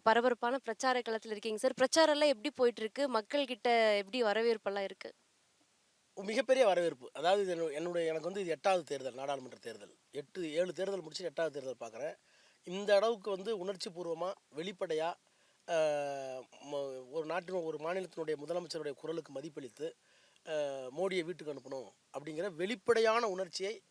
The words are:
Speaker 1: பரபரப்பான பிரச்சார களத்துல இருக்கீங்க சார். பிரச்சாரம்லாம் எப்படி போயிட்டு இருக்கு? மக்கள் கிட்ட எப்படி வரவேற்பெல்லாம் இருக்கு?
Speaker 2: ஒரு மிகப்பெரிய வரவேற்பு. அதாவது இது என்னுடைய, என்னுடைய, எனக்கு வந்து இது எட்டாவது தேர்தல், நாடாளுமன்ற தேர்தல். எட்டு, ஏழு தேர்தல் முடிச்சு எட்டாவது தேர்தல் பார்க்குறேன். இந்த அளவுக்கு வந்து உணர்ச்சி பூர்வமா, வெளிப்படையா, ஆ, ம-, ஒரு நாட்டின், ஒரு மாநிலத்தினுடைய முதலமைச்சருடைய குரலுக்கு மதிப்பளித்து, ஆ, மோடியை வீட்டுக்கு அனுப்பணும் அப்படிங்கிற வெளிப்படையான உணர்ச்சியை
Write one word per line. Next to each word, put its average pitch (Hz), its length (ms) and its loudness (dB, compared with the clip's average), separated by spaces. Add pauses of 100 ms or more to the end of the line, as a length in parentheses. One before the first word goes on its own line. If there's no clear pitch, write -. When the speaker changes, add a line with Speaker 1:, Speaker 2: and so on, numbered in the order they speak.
Speaker 1:
பரபரப்பான 240 540 4
பிரச்சார 254 420 0
களத்துல 226 260 -4
இருக்கீங்க 214 320 -4
சார். 254 200 0
பிரச்சாரம்லாம் 302 500 6
எப்படி 269 240 0
போயிட்டு 240 300 2
இருக்கு? 233 260 0
மக்கள் 247 380 0
கிட்ட 226 520 4
எப்படி 202 260 -2
வரவேற்பெல்லாம் 208 600 2
இருக்கு? 190 300 -10 (1000)
Speaker 2:
ஒரு 196 140 -10
மிகப்பெரிய 262 380 4
வரவேற்பு. 170 480 2
அதாவது 185 280 4
இது 185 100 -2
என்னுடைய, 165 260 -2
என்னுடைய, 170 300 -2
எனக்கு 160 180 -2
வந்து 196 160 -4
இது 175 80 -4
எட்டாவது 180 340 2
தேர்தல், 131 300 -6
நாடாளுமன்ற 131 440 -6
தேர்தல். 104 380 -14 (160)
எட்டு, 151 400 -8
ஏழு 175 220 0
தேர்தல் 190 280 -4
முடிச்சு 156 240 -10
எட்டாவது 147 360 -4
தேர்தல் 120 280 -8
பார்க்குறேன். 131 260 -8 (480)
இந்த 202 320 2
அளவுக்கு 208 340 2
வந்து 196 280 -4
உணர்ச்சி 190 320 -8
பூர்வமா, 170 420 -4 (240)
வெளிப்படையா, 170 580 0 (560)
ஆ, 170 60 2 (960)
ம-, 135 400 -4
ஒரு 156 140 -2
நாட்டின், 175 380 -2
ஒரு 160 140 -4
மாநிலத்தினுடைய 165 580 -2 (120)
முதலமைச்சருடைய 160 440 -4
குரலுக்கு 156 420 -8
மதிப்பளித்து, 143 580 -8 (560)
ஆ, 160 40 -8 (460)
மோடியை 185 260 0
வீட்டுக்கு 156 300 -8
அனுப்பணும் 131 360 -10 (300)
அப்படிங்கிற 160 340 -6
வெளிப்படையான 226 720 2
உணர்ச்சியை 185 640 -4